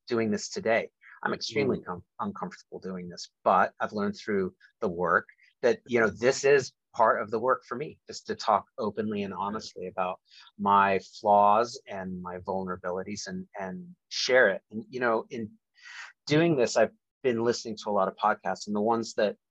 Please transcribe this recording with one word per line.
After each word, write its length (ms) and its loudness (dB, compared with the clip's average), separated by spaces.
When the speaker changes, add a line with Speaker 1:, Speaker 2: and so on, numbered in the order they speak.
Speaker 1:
doing 240 0
this 160 -4
today, 420 0
I'm 100 -2
extremely 460 -2
Speaker 2:
Mm. 60 -16
Speaker 1:
com-, 180 -10
uncomfortable 600 -10
doing 300 -10
this, 220 -16
but 360 4
I've 140 -4
learned 240 -2
through 360 -2
the 80 0
work 380 0
that, 240 2
you 140 0
know, 100 4
this 340 0
is 300 4
part 280 2
of 100 -8
the 80 -2
work 260 0
for 100 -10
me, 220 -10
just 200 -14
to 80 -4
talk 300 0
openly 460 -4
and 100 -6
honestly 540 -8
about 320 -4
my 400 4
flaws 680 4
and 340 -8
my 180 -10
vulnerabilities 880 -8
and, 200 -10
and 280 -10
share 400 4
it. 120 -2
And, 180 -10
you 100 -10
know, 300 0
in 200 -8
doing 280 4
this, 220 2
I've 140 4
been 200 0
listening 400 -2
to 60 -6
a 20 -2
lot 180 2
of 80 -8
podcasts, 500 -2
and 80 -6
the 60 0
ones 340 0
that 220 0